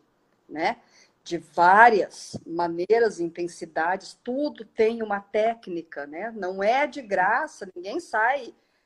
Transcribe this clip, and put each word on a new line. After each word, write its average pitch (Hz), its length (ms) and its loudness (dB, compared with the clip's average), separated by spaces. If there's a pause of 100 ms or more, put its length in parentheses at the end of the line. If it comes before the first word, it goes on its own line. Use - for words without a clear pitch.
(480)
né, 180 340 -4 (420)
de 170 160 -6
várias 190 1040 4
maneiras 175 760 0
e 170 40 -2
intensidades, 170 920 -6 (100)
tudo 269 400 -6
tem 226 380 -2
uma 202 180 -4
técnica, 196 840 -4
né? 175 260 -10
Não 190 320 -6
é 254 240 2
de 285 140 -12
graça, 202 760 -2
ninguém 196 240 -8
sai, 240 540 -2 (320)